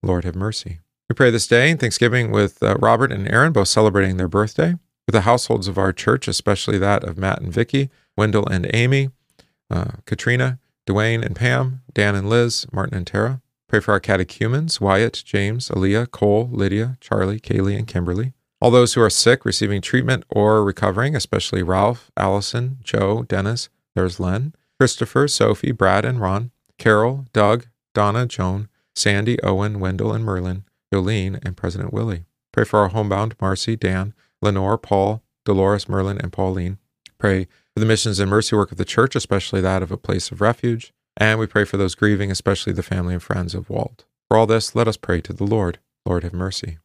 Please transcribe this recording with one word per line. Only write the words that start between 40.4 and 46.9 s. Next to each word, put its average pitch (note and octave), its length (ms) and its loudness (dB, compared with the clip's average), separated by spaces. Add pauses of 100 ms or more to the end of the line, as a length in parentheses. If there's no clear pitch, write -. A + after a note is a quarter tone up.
refuge. A#2 520 0 (220)
And A2 240 2
we A2 80 -2
pray G#2 160 2
for G2 140 -2
those F#2+ 180 0
grieving, G2+ 340 2
especially G2 440 -2
the F2+ 100 -4
family F2+ 300 -4
and F2 100 -6
friends F2+ 320 -6
of - 140 -10
Walt. - 340 -6 (240)
For A2 80 4
all A2 100 6
this, A2 300 0
let A2+ 140 2
us G#2+ 80 -4
pray F2 240 -2
to - 100 -14
the F#2 140 -4
Lord. G2+ 340 -2 (260)
Lord, F2+ 180 -2
have F2 100 -8
mercy. F2+ 520 -8